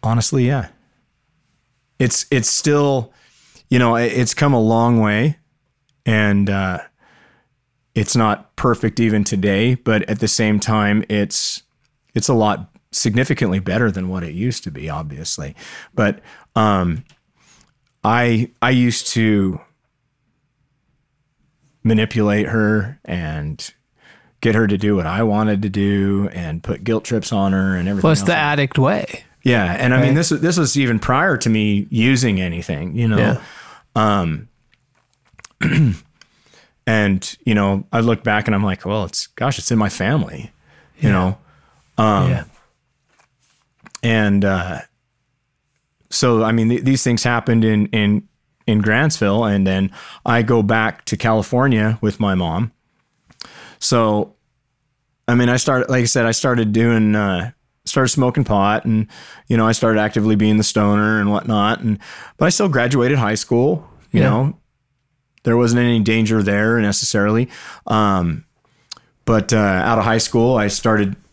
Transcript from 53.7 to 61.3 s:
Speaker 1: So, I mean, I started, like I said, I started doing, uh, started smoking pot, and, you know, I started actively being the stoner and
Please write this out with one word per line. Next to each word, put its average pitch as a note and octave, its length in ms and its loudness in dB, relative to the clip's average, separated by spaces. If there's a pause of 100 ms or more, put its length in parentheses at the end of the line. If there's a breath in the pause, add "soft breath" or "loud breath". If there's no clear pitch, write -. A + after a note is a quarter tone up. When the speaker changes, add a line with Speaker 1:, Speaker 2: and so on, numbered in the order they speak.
Speaker 1:
So, G#2+ 560 0 (920)
I A#2+ 80 0
mean, B2 140 2
I B2 80 2
started, B2+ 320 0
like B2+ 120 2
I A#2 40 0
said, A#2 200 0
I A2+ 60 0
started A#2 420 0
doing, A2+ 420 2
uh, G2+ 360 -2 (340)
started C3 240 0
smoking B2+ 340 0
pot, G#2 420 0
and, A2 220 0 (400 loud breath)
you A#2 100 0
know, A2 100 4
I A2+ 40 2
started A2 280 2
actively G#2+ 360 2
being G#2+ 220 2
the G#2+ 60 2
stoner G#2 560 0
and G2+ 120 0